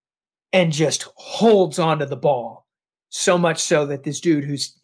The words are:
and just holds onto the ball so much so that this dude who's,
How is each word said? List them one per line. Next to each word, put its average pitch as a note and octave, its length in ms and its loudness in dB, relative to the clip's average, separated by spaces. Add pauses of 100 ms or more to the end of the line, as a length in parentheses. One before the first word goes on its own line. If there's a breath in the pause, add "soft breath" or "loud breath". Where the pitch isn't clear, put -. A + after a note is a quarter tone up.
(520)
and F3 200 4
just C#3+ 440 -2
holds F#3+ 600 2
onto D#3+ 260 0
the C3+ 120 -8
ball B2+ 500 -4 (420)
so - 300 0
much E3+ 220 0
so D3+ 260 0
that C#3+ 160 -8
this D3 180 -8
dude D3+ 240 0
who's, C#3+ 400 -8